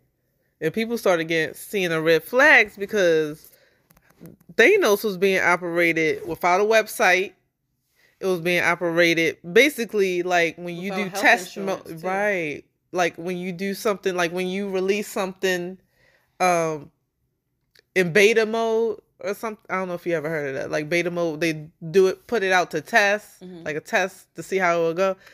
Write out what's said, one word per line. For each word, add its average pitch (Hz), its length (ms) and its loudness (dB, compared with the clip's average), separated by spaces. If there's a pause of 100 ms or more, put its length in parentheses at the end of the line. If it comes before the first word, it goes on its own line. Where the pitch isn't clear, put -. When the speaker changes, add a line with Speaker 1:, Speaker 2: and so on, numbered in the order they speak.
(600)
Speaker 1:
And 160 140 -4
people 226 240 -2
started 180 280 2
getting, 160 300 -2
seeing 185 340 -4
the 160 120 -2
red 160 220 2
flags 254 540 4
because 170 720 0 (1080)
Thanos 269 480 4
was 202 140 -4
being 190 240 2
operated 170 840 0
without 175 340 0
a 208 40 0
website. 208 680 2 (840)
It - 80 -8
was 185 140 -2
being 175 200 0
operated 165 760 2 (160)
basically 208 680 2
like 170 360 0
when 175 180 -10
you 185 160 -8
Speaker 2:
Without 196 120 -4
Speaker 1:
do 190 60 -8
Speaker 2:
health 196 120 -6
Speaker 1:
test 226 360 2
mo-, 196 200 -4
Speaker 2:
insurance, 165 240 -14
too. 180 60 -6
Speaker 1:
right. 190 580 -4 (260)
Like 170 240 -2
when 180 220 -8
you 180 160 -8
do 196 200 -6
something, 190 420 -4
like 175 180 -2
when 185 140 -4
you 196 220 -4
release 190 380 -2
something, 185 720 -4 (640)
um, 165 500 -2 (1040)
in 180 180 2
beta 214 320 6
mode 226 560 -2 (180)
or 196 140 -4
something. 214 360 -12
I 180 60 -4
don't 185 120 -4
know 180 80 -6
if 175 100 -10
you 175 80 -2
ever 151 160 -2
heard 147 200 -4
of 135 60 -6
that. - 160 -6
Like 156 180 -4
beta 175 200 0
mode, 170 320 -4
they 156 280 -4 (200)
do 190 180 6
it, - 200 -6
put 226 160 -2
it 190 80 2
out 180 200 2
to 156 100 -4
test, 208 600 0
Speaker 2:
Mm-hmm. 180 220 -18
Speaker 1:
like 156 120 -6
a 151 60 -6
test 185 540 -4
to 170 80 -12
see 185 140 -4
how 175 200 2
it 170 40 0
will 165 120 0
go. 190 220 0 (180)